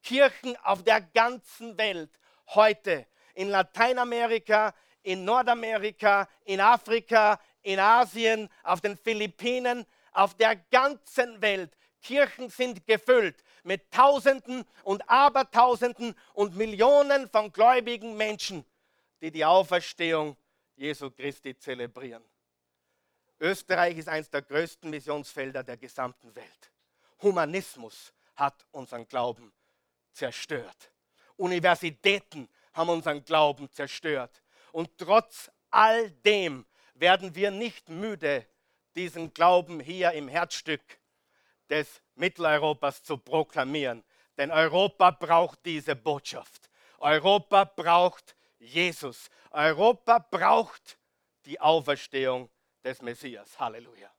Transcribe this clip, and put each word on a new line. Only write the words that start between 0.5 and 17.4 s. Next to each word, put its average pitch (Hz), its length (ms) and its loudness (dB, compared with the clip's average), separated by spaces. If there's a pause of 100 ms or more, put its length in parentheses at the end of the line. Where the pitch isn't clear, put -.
auf 190 200 -2
der 220 180 2
ganzen 226 760 -4
Welt 185 400 -6 (300)
heute, 202 580 2 (280)
in 196 160 -6
Lateinamerika, 226 1200 0 (300)
in 185 220 -6
Nordamerika, 220 1040 0 (160)
in 196 160 -4
Afrika, 220 800 2 (220)
in 196 180 -4
Asien, 220 680 2 (140)
auf 175 160 -2
den 202 180 -6
Philippinen, 240 880 -6 (280)
auf 196 220 0
der 220 200 2
ganzen 247 840 -2
Welt. 190 360 -4 (240)
Kirchen 254 480 -2
sind 247 380 -8
gefüllt 220 560 2 (200)
mit 190 280 -8
Tausenden 262 760 2 (180)
und 196 240 -4
Abertausenden 247 1080 2 (180)
und 202 220 -4
Millionen 262 760 2
von 214 220 -2